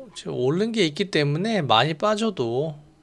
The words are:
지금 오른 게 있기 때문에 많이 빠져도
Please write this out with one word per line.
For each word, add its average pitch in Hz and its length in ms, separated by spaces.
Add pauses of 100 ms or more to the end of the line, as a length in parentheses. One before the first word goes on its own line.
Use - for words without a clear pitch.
(160)
지금 160 180
오른 160 380
게 220 140
있기 170 260
때문에 165 500
많이 127 320
빠져도 160 840 (240)